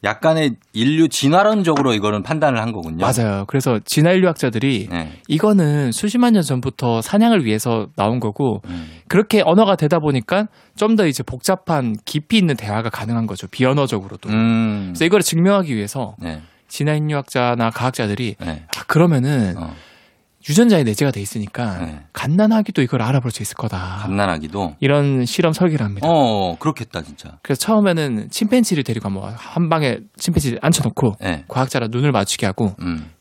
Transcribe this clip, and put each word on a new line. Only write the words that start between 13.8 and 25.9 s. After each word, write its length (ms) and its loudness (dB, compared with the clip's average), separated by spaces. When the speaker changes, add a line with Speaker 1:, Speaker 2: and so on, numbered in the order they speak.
Speaker 1:
음. 600 0
Speaker 2:
그래서 160 0
이거를 180 4
증명하기 520 2
위해서 440 -6
Speaker 1:
네. 220 -8
Speaker 2:
진화 260 -2
인류학자나 800 0
과학자들이 680 -4
Speaker 1:
네. 240 -8
Speaker 2:
"아, 80 -14
그러면은 720 2
Speaker 1:
어. 140 -10
Speaker 2:
유전자에 360 4
내재가 280 0
돼 100 -6
있으니까 580 -6
Speaker 1:
네. 200 -10
Speaker 2:
갓난아기도 720 2
이걸 180 0
알아볼 300 0
수 100 -10
있을 140 -10
거다." 460 -6
Speaker 1:
갓난아기도? 800 -2
Speaker 2:
이런 440 2
실험 280 0
설계를 320 0
합니다. 220 -4